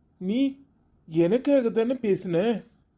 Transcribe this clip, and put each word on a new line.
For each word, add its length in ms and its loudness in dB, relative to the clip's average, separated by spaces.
நீ 180 -4
எனக்காக 640 2
தானே 300 -2
பேசுன? 380 -2